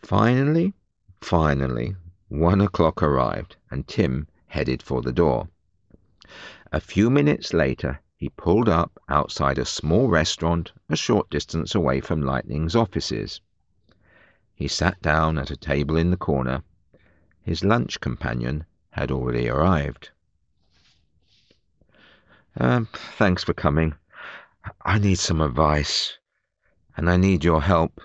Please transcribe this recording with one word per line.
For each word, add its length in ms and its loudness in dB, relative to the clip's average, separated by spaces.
Finally, 720 2
finally, 720 0
one 320 2
o'clock 420 2
arrived, 520 0
and 180 -8
Tim 400 -2
headed 340 -2
for 200 -4
the 100 -4
door. 380 0
A 80 -2
few 300 2
minutes 440 2
later, 460 0
he 140 -8
pulled 380 2
up 400 0
outside 520 0
a 60 -2
small 280 2
restaurant 640 0
a 60 0
short 340 0
distance 460 -4
away 260 0
from 220 -4
Lightning's 520 -4
offices. 640 -2
He 120 -8
sat 340 -2
down 360 2
at 140 -6
a 60 -8
table 380 -2
in 140 2
the 200 -2
corner. 340 -2
His 200 -4
lunch 360 0
companion 680 -4
had 200 -4
already 360 -2
arrived. 600 0
"Um, 280 2
thanks 220 2
for 100 -2
coming. 420 0
I 180 0
need 200 2
some 220 0
advice, 760 0
and 120 0
I 80 4
need 260 4
your 180 4
help. 440 2